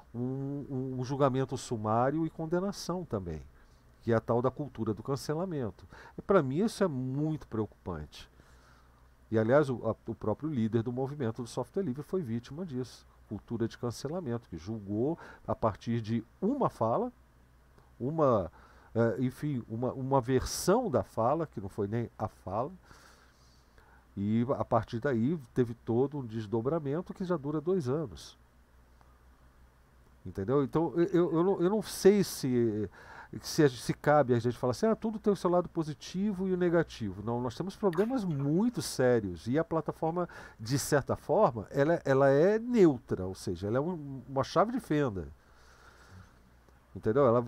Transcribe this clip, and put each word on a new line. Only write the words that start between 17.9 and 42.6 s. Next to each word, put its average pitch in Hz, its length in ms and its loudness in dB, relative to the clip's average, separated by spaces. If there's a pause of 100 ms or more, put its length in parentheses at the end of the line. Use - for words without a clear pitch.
uma, 127 520 2 (440)
é, 113 260 4
enfim, 127 480 -2
uma, 113 240 -4
uma 135 280 2
versão 170 720 2
da 113 120 2
fala, 143 440 0
que - 140 -12
não 98 80 -8
foi 101 200 -4
nem 113 300 -2
a 110 100 -4
fala, 113 420 -4 (1500)
e 107 280 2 (140)
a 110 60 0
partir 117 340 -2
daí 123 400 0 (160)
teve 120 200 0
todo 139 440 0
um 127 80 -8
desdobramento 135 880 -4
que 196 100 -6
já 175 120 -2
dura 147 240 -4
dois 160 280 0
anos. 131 480 -6 (1900)
Entendeu? 104 380 0
Então, 156 320 0
eu, 170 80 4
eu, 170 280 2
eu 165 120 2
não, 190 180 0
eu 180 80 2
não 214 120 -2
sei 196 420 6
se, 117 640 0 (500)
se, - 220 0
a-, 143 60 8
se 127 260 -2
cabe 143 400 4
a 120 40 4
gente 117 200 -2
falar 127 140 0
assim, 214 140 0
"Ah, 220 100 2
tudo 220 240 -6
tem 208 120 2
o 175 40 2
seu - 120 -2
lado 175 200 2
positivo 180 800 -4
e 185 40 0
o 180 40 0
negativo." 160 680 0
Não, 117 180 -2
nós 123 140 -4
temos 190 220 -8
problemas 208 480 0
muito 165 580 0
sérios 107 640 0
e 127 100 0
a 160 80 2
plataforma, 165 640 -2 (300)
de 113 200 -2
certa 127 360 0
forma, 143 560 2
ela, 147 340 2
ela 139 240 6
é 170 300 6
neutra, 175 640 4